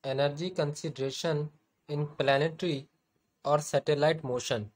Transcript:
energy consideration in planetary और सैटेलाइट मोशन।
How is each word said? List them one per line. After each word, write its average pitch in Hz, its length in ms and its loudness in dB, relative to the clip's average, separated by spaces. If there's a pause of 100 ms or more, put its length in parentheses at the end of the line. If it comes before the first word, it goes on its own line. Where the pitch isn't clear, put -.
energy 143 520 -2
consideration 147 800 -2 (500)
in 147 180 -2 (100)
planetary 143 640 2 (640)
और 147 160 4
सैटेलाइट 147 640 2
मोशन। 123 500 -2